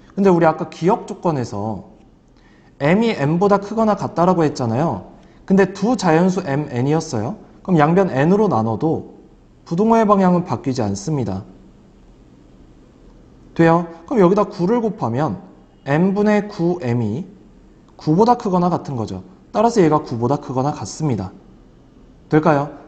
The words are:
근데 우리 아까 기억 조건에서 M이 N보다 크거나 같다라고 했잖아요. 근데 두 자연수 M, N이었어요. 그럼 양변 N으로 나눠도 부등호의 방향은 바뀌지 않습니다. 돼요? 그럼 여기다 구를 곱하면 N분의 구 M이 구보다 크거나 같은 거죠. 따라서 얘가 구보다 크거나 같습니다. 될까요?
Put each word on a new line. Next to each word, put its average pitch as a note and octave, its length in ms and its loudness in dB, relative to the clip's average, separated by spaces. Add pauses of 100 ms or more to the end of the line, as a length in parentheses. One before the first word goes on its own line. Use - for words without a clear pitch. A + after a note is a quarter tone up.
(160)
근데 G3 140 2
우리 E3+ 160 4
아까 D#3 240 0
기억 F#3 360 -2
조건에서 A2+ 800 -6 (960)
M이 G3+ 320 2
N보다 F3 460 0
크거나 G#3+ 380 -2
같다라고 E3 480 0
했잖아요. B2+ 680 -2 (340)
근데 F#3+ 280 2
두 A#3+ 220 -2
자연수 F3+ 500 2
M, C#3+ 260 -4
N이었어요. C3+ 640 -2 (260)
그럼 F3+ 180 2
양변 F3 300 4
N으로 F3 380 2
나눠도 A2+ 680 -2 (520)
부등호의 A3 420 2
방향은 F3+ 380 4
바뀌지 B2+ 360 -4
않습니다. G#2 640 -4 (2000)
돼요? E3 320 2 (180)
그럼 A#3+ 160 0
여기다 G3 240 4
구를 G#3 360 -2
곱하면 C#3+ 600 -4 (460)
N분의 G3+ 600 2
구 F3 320 -2
M이 A#2+ 460 -2 (680)
구보다 A3 400 2
크거나 F3+ 340 0
같은 C#3+ 260 -6
거죠. G2 280 -8 (280)
따라서 A3+ 300 2
얘가 D3+ 220 4
구보다 B2 320 -2
크거나 C3+ 360 -4
같습니다. G#2+ 600 -6 (1000)
될까요? D3+ 400 2 (180)